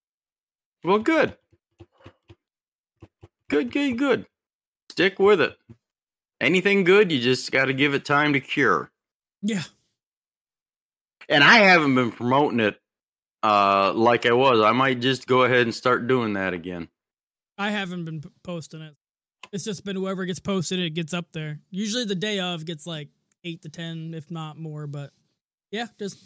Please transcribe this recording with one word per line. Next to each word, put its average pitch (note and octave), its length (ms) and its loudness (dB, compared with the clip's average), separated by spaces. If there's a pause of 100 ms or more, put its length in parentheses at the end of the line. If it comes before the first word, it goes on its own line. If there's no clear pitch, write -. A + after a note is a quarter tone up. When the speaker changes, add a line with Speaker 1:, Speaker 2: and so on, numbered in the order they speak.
(840)
Speaker 1:
Well, F#3+ 160 0
good. C4 360 0 (2250)
Good, C#4 220 0
good, C#4+ 260 -2
good. A#3 280 -2 (640)
Stick F#3+ 260 -2
with G3 240 4
it. - 160 -2 (840)
Anything F#3 440 2
good, F#3+ 280 6
you C#3+ 80 0
just A#2+ 320 0
gotta C3+ 220 0
give C#3 220 2
it C#3 100 -4
time D3 280 2
to C#3 60 0
cure. G2+ 520 0 (500)
Speaker 2:
Yeah. G3+ 220 -4 (1600)
Speaker 1:
And D3 160 4
I F3+ 120 8
haven't F3 400 6
been B2 160 2
promoting B2 480 0
it, G#2 200 0 (600)
uh, G2 540 4
like A#2 320 2
I A#2+ 60 4
was. B2+ 260 4
I G#2+ 140 6
might C3 260 0
just B2+ 260 -2
go B2+ 160 2
ahead B2 200 4
and A#2 120 0
start A#2+ 340 0
doing A#2+ 260 0
that F#2+ 200 -4
again. F2 340 -10 (720)
Speaker 2:
I G3+ 120 -6
haven't F3+ 360 -8
been D#3+ 160 -12
p-, D#3 80 -18 (140)
posting E3 380 -14
it. D3+ 140 -20 (560)
It's G3 120 -10
just G#3 220 -10
been G3 100 -8
whoever F#3+ 300 -6
gets E3 140 -8
posted, F#3 400 -4
it F3 120 -4
gets E3 220 -8
up F3 180 -8
there. D3+ 280 -10 (100)
Usually G#3+ 360 -6
the G3+ 100 -6
day G3+ 240 -6
of F3 260 -8
gets, E3 220 -12
like, D3+ 220 -12 (340)
eight E3+ 180 -12
to D#3+ 80 -18
ten, E3 460 -12
if D#3+ 160 -14
not D#3 260 -12
more. D3+ 300 -12
But, C#3+ 240 -12 (580)
yeah, A3+ 180 -8 (120)
just G3 260 -12